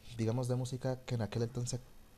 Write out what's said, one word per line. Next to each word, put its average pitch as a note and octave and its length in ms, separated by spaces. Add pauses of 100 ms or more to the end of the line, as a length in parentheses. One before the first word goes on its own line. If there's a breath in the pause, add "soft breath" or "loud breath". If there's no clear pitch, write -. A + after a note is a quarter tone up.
(160)
digamos, A#2 320
de B2 80
música B2+ 480
que B2+ 100
en A#2 80
aquel G#2+ 200
entonces, A#2+ 380 (380)